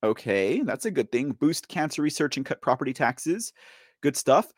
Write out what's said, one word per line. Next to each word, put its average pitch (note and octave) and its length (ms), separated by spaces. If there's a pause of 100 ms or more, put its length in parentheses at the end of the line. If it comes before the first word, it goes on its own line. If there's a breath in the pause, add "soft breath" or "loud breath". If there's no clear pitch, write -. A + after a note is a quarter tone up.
Okay, G#2+ 580
that's F3+ 240
a G#3+ 60
good C3+ 200
thing. C#3+ 220
Boost D#3 340
cancer D#3 340
research D3 340
and C3+ 80
cut - 160
property C3 320
taxes. D3+ 640 (480 soft breath)
Good C#3+ 160
stuff. D3 400